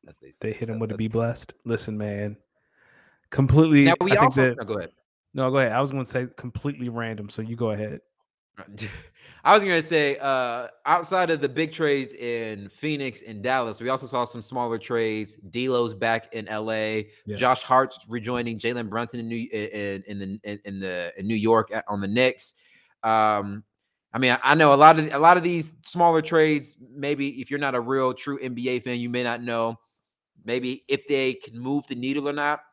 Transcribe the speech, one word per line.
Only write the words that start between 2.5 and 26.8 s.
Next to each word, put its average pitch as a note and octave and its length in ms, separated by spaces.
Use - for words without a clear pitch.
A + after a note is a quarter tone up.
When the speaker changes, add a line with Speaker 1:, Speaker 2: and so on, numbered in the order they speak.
Speaker 2:
completely, C#3+ 560
Speaker 1:
Now, - 160
we F#3+ 100
Speaker 2:
I G3 40
think G3+ 80
Speaker 1:
also C3 260
Speaker 2:
that A#2 80
Speaker 1:
No, A#2+ 80
go A2 140
ahead. E2+ 120
Speaker 2:
No, C3 200
go C3+ 80
ahead. A#2 140
I A#2+ 60
was C#3 120
gonna C3+ 160
say B2+ 200
completely B2 520
random, A2+ 400
so - 140
you A2+ 120
go A2+ 140
ahead. G#2 300
Speaker 1:
<laughs> G2+ 320
I E3+ 100
was G#3 100
gonna F3+ 160
say, D3+ 400
uh, B2 480
outside F3 420
of D#3 100
the C#3 80
big D#3 240
trades C#3+ 440
in A2+ 520
Phoenix C#3 540
and G#2+ 220
Dallas, A#2+ 360
we A#2 100
also C3 180
saw B2 180
some A#2 160
smaller A#2+ 380
trades. A2 560
D'Lo's A#2+ 420
back A2+ 400
in A2 140
L A2 240
A. A2 400
Speaker 2:
Yes. G#2 120
Speaker 1:
Josh B2 220
Hart's C3 480
rejoining A#2 480
Jalen A#2 320
Brunson A#2 300
in A2+ 80
New, A#2 240
in, G2+ 560
in G2+ 120
the, G2 240
in, G#2 220
in G2 140
the, F2+ 360
in G2 120
New A2+ 80
York A2 360
at, A2 160
on G#2 140
the G2 60
Knicks. B2+ 480
Um, G#2+ 600
I A#2 60
mean, B2+ 140
I, B2+ 120
I C#3+ 120
know D3+ 180
a - 20
lot D#3 220
of, D#3 160
a C#3 60
lot F3 180
of E3 60
these E3+ 300
smaller E3+ 380
trades, D#3 520